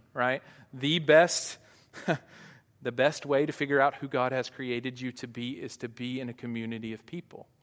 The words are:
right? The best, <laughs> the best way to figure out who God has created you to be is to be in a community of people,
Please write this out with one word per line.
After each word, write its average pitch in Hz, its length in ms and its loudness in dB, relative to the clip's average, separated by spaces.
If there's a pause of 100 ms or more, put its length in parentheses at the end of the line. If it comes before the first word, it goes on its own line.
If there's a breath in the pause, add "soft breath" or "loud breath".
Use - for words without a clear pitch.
(140)
right? 131 280 0 (320 loud breath)
The 143 260 0
best, 156 580 6 (640 loud breath)
<laughs> - 600 -20
the 127 120 -4
best 135 320 2
way 143 200 4
to 147 60 -2
figure 139 300 2
out 143 140 4
who 139 120 -8
God 127 240 0
has 127 180 -2
created 123 520 -6
you 127 100 -6
to 123 160 -10
be 120 240 -8
is 135 260 -12
to 120 120 -8
be 123 320 -8
in 120 80 -8
a 117 40 -8
community 113 600 -8
of 107 120 -14
people, - 400 -14 (180)